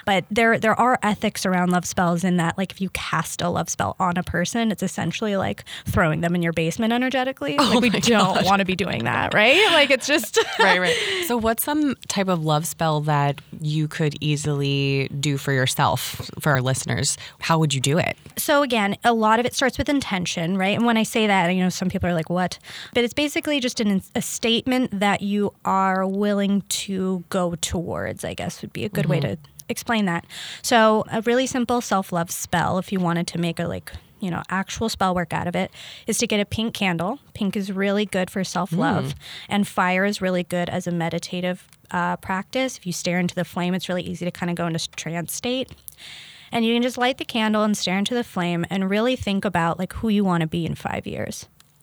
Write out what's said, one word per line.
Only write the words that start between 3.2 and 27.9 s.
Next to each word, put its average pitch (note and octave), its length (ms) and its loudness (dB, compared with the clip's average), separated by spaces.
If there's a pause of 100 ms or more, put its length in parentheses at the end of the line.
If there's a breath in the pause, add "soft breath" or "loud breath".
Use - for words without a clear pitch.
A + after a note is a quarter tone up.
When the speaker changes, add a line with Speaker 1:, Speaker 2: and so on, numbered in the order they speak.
Speaker 1:
a E3+ 80 0
love E3+ 220 -2
spell - 280 -4
on F3+ 200 0
a F3 40 -2
person, A3+ 480 -2
it's F3+ 120 -4
essentially G3 560 -2
like G3+ 260 -4 (220 loud breath)
throwing D#3+ 340 2
them E3+ 140 0
in F3 80 0
your E3+ 100 0
basement E3+ 400 0
energetically. C4 680 -2
Speaker 2:
Oh C#4+ 120 6
Speaker 1:
Like, B3 100 6
we A#3+ 80 4
Speaker 2:
my F#3+ 120 2
Speaker 1:
don't G3 340 4
Speaker 2:
God. - 100 2
Speaker 1:
wanna G3 220 4
be F#3 100 0
doing C3 280 -2
that, - 280 0
right? C4+ 400 6
Like, C#4+ 180 4
it's C4+ 160 2
just C#4 320 2 (120)
<laughs> - 80 -4
Speaker 2:
Right, F#3+ 200 6
right. F#4 480 0
So A#3+ 120 0
what's A3+ 240 0
some D4 320 0 (140)
type F#3+ 200 0
of E3+ 160 0
love D#3 220 2
spell D#3 360 0
that C#3+ 380 2 (220)
you D3+ 260 0
could D3+ 320 0
easily C#3 880 0 (120)
do C#3 180 0
for C#3 160 -2
yourself, B2+ 840 0
for D#3 140 2
our C3 80 4
listeners? B2+ 560 0 (240 loud breath)
How E3 180 2
would D#3 140 2
you C3+ 80 -2
do C#3 160 2
it? G1+ 180 0 (220)
Speaker 1:
So C#4+ 260 4
again, A3 420 0
a A#3 100 6
lot A3 260 4
of B3 60 0
it - 80 -2
starts - 240 0
with - 100 0
intent C4+ 300 0
intention, F3 400 -2
right? F#3+ 180 2
And A#3 80 2
when A#3 120 4
I A3 80 4
say A3 220 2
that, F#3+ 220 4
you F#3 140 2
know, F#3 60 4
some F3+ 200 -2
people F3+ 200 -2
are F3 60 2
like, D#3+ 160 -2
"What?" F3+ 280 -2 (360 loud breath)
But B3 100 2
it's A#3 100 -2
basically D4 460 0
just B3 200 -4
an, G3+ 220 2 (120)
a A#3 80 -2
statement A#3+ 800 0
that G3+ 220 2
you G3+ 300 0 (120)
are F#3+ 420 2
willing G3+ 560 0 (240)
to F#3+ 440 -2
go F3+ 260 0
towards, G2+ 680 -4